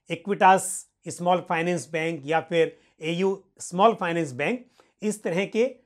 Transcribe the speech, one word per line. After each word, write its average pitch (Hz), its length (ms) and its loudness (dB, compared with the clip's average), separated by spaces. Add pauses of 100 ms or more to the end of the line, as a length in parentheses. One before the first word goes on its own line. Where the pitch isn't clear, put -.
(120)
Equitas 190 480 4 (480)
स्मॉल 175 400 0
फाइनेंस 170 440 -2
बैंक 160 320 -4
या 160 160 0
फिर 160 380 0 (220)
एयू 185 440 -2 (140)
स्मॉल 202 360 4
फाइनेंस 170 380 -2
बैंक, 175 340 -4 (360)
इस 214 200 -4
तरह 190 220 -2
के 226 420 -2